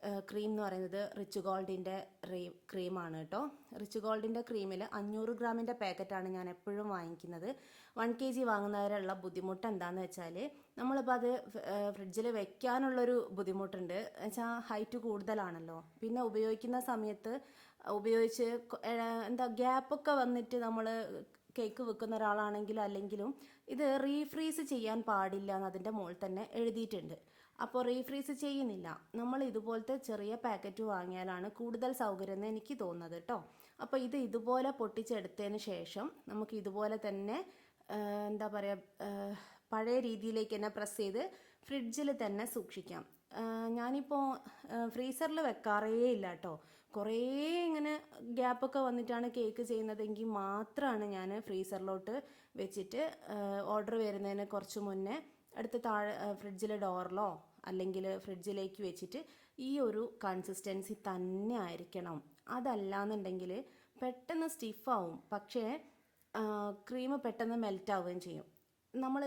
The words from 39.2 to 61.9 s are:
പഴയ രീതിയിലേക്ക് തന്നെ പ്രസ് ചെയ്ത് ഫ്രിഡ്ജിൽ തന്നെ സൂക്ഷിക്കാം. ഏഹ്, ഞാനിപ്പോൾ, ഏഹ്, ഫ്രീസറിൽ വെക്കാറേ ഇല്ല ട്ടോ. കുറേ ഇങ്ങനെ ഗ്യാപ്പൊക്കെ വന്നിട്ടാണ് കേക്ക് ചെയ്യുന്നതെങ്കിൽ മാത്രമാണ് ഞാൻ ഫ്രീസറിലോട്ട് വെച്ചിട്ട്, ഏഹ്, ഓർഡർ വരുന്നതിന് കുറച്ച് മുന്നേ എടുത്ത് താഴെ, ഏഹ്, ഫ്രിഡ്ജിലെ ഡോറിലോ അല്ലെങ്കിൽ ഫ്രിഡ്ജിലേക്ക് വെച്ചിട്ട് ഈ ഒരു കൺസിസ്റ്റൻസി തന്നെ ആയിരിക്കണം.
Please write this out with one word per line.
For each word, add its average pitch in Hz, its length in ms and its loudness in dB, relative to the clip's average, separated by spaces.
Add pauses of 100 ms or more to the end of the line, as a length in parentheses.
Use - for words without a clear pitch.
പഴയ 226 300 4
രീതിയിലേക്ക് 220 540 0
തന്നെ 208 160 0
പ്രസ് 208 260 -4
ചെയ്ത് 208 260 0 (420)
ഫ്രിഡ്ജിൽ 277 520 0
തന്നെ 208 300 0
സൂക്ഷിക്കാം. 185 560 -6 (340)
ഏഹ്, 226 340 -2
ഞാനിപ്പോൾ, 269 540 2 (460)
ഏഹ്, 233 200 0
ഫ്രീസറിൽ 262 500 0
വെക്കാറേ 220 520 4 (180)
ഇല്ല 202 240 2
ട്ടോ. 170 200 -6 (400)
കുറേ 214 220 0 (440)
ഇങ്ങനെ 311 300 2 (400)
ഗ്യാപ്പൊക്കെ 247 500 2
വന്നിട്ടാണ് 240 500 2
കേക്ക് 233 320 0
ചെയ്യുന്നതെങ്കിൽ 220 680 -2
മാത്രമാണ് 214 760 0
ഞാൻ 190 240 -2 (100)
ഫ്രീസറിലോട്ട് 190 720 -2 (420)
വെച്ചിട്ട്, 196 460 -2 (260)
ഏഹ്, 202 380 0
ഓർഡർ 214 300 2
വരുന്നതിന് 202 500 0
കുറച്ച് 202 340 -2
മുന്നേ 196 360 0 (400)
എടുത്ത് 233 240 -2
താഴെ, 208 340 2
ഏഹ്, 208 240 -2
ഫ്രിഡ്ജിലെ 208 400 -2
ഡോറിലോ 185 500 0 (360)
അല്ലെങ്കിൽ 185 400 0 (140)
ഫ്രിഡ്ജിലേക്ക് 190 640 -4
വെച്ചിട്ട് 185 380 -6 (380)
ഈ 262 200 -2
ഒരു 220 240 4 (180)
കൺസിസ്റ്റൻസി 190 800 -2
തന്നെ 190 580 0
ആയിരിക്കണം. 175 600 -4 (300)